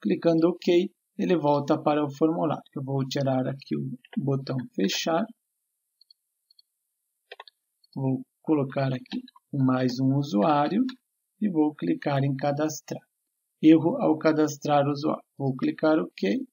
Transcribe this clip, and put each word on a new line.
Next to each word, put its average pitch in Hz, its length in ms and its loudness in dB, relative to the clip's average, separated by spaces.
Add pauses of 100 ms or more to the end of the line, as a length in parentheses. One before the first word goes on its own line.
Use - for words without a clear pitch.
Clicando 170 460 2
OK, 175 420 2 (280)
ele 185 200 2
volta 147 400 2
para 151 280 0
o 143 40 -4
formulário. 160 540 0 (100)
Eu 151 80 -8
vou 135 240 -2
tirar 131 400 -2
aqui 139 300 -8
o 139 140 -6 (280)
botão 135 380 -4 (180)
fechar. 185 520 -2 (2750)
Vou 131 320 -4 (160)
colocar 139 520 -2
aqui 127 300 -10 (280)
mais 127 480 0
um 135 160 2
usuário 156 680 2 (560)
e 208 80 0
vou 151 260 0
clicar 151 480 -2
em 143 100 0
cadastrar. 147 680 -4 (580)
Erro 160 360 6
ao 156 200 0
cadastrar 147 680 2
o 147 40 0
usuário. 147 320 -4 (140)
Vou 135 160 -2
clicar 151 460 0
ok. 202 400 -4 (140)